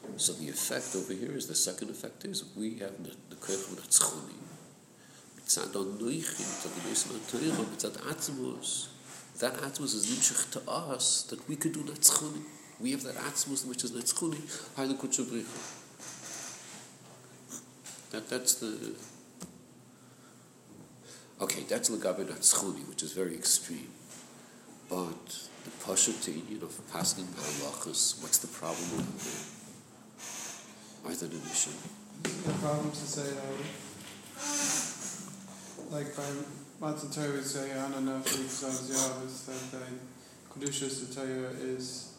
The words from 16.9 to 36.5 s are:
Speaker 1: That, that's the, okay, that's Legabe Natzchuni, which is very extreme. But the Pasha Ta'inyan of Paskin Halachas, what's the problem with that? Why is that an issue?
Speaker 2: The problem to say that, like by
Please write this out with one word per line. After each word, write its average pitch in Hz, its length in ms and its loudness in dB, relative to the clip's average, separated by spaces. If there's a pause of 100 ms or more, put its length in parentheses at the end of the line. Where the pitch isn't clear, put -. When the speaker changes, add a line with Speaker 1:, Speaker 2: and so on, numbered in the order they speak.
Speaker 1:
That, 110 200 -4
that's 127 240 6
the, 110 400 -2 (2500)
okay, - 260 2
that's 120 220 4
Legabe 95 340 2
Natzchuni, 78 640 6
which - 140 -4
is 78 100 -4
very 90 220 0
extreme. - 580 2 (960)
But 90 600 -4 (160)
the - 60 -8 (140)
Pasha 95 280 6
Ta'inyan 87 500 -2
of - 180 -8 (100)
Paskin 92 360 2
Halachas, 76 960 0
what's - 160 6
the - 100 2
problem 82 480 0
with - 100 2 (160)
that? - 340 -6 (1500)
Why 85 80 -2
is 87 80 -2
that 82 100 -2
an 80 140 -4
issue? - 260 2 (520)
Speaker 2:
The - 320 2
problem 151 360 4
to - 60 -4
say 143 380 -2
that, 135 260 -2 (2250)
like 147 240 0
by 143 120 -2 (520)